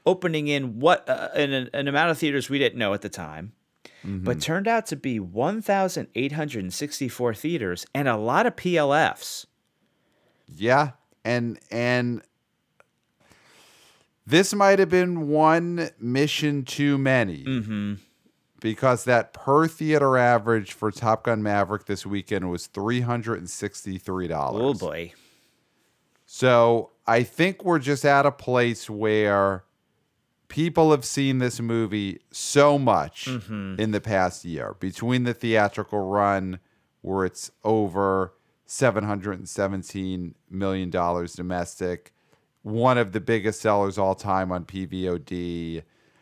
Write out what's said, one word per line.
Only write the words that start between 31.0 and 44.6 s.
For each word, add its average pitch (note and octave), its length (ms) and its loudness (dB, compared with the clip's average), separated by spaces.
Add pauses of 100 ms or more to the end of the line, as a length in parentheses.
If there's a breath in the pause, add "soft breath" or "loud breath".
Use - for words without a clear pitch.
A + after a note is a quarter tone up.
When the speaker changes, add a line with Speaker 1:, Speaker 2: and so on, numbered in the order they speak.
Speaker 2:
seen C3+ 340 0
this A#2+ 220 -2
movie G#2+ 600 -2 (120)
so C#3+ 460 4
much G2 480 0
Speaker 1:
Mm-hmm. G2+ 540 -8
Speaker 2:
in A2 120 0
the G2+ 80 0
past F#2 440 -2
year. C#2+ 360 -8
Between A#2+ 440 -2
the A#2+ 100 -2
theatrical G#2+ 680 0
run, F#2+ 580 0 (440)
where F#2 240 -2
it's - 240 -10 (120)
over G2 720 0 (320)
seven G#2+ 400 0
hundred G2+ 340 -6
and F#2 100 -14
seventeen F#2+ 840 -4 (160)
million F#2+ 380 -4
dollars F2 460 -2
domestic, F2+ 800 -6 (500)
one A#2 340 2
of A2 160 2
the G#2 80 -2
biggest G#2+ 400 -2
sellers G2+ 380 2
all F#2+ 160 2
time F#2+ 360 -2
on F2+ 140 -6